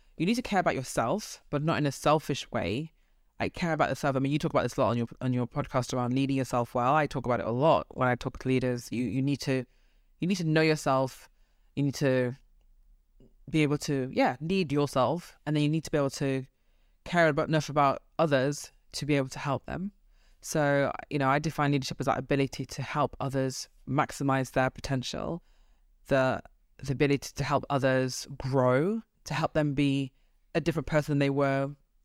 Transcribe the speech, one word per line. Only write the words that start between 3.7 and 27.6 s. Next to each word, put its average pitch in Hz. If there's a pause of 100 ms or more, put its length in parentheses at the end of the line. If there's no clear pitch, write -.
about 151
yourself. 135
I 131
mean, 135
you 151
talk 151
about 135
this -
a 139
lot 117
on 120
your, 117 (120)
on 131
your 123
podcast 131
around 123
leading 135
yourself 123
well. 127
I 151
talk 139
about 120
it -
a 113
lot 127
when -
I 123
talk -
to -
leaders. 127
You, 117
you 120
need 139
to, 131 (540)
you 165
need 196
to 180
know 156
yourself. 143 (460)
You 139
need 139
to 127 (1120)
be 156
able 147
to, 135
yeah, 208
lead 165
yourself. 143
And 151
then 151
you 147
need 156
to -
be 160
able 139
to 135 (580)
care 170
about, 151
enough 151
about 139 (160)
others 143 (220)
to -
be 147
able 135
to 139
help 139
them. 180 (500)
So, 143 (180)
you 143
know, 135
I 139
define 147
leadership 135
as 131
that 139
ability 135
to -
help 135
others 135 (220)
maximize 135
their 131
potential, - (640)
the, 131 (360)
the 135
ability 139
to 143
help 139